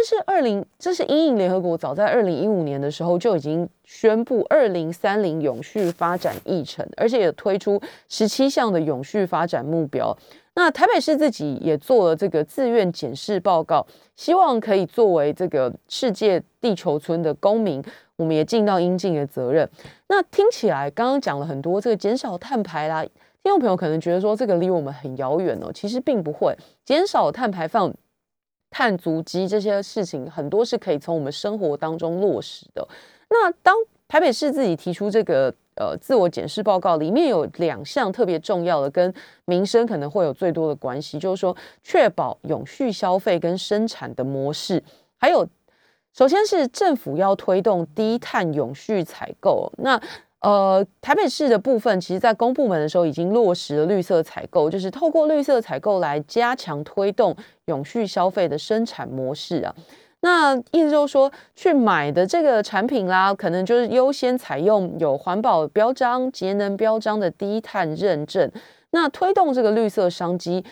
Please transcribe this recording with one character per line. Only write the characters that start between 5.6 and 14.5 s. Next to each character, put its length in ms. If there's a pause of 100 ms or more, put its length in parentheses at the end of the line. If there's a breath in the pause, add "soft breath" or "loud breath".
续 260
发 260
展 200 (100)
议 180
程， 320
而 140
且 100
也 120
推 260
出 240 (260 loud breath)
十 200
七 200
项 240
的 80
永 240
续 220
发 220
展 180
目 220
标。 280 (380 soft breath)
那 160
台 160
北 160
市 160
自 140
己 240
也 240
做 280
了 80
这 140
个 140
自 260
愿 220
检 240
视 240
报 240
告， 220 (300 soft breath)
希 200
望 240